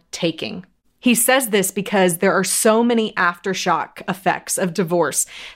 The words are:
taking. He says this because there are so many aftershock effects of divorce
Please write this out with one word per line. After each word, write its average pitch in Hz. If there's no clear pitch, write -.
taking. 165
He 247
says 254
this 196
because 185
there 190
are 185
so 220
many 233
aftershock 180
effects -
of 180
divorce 170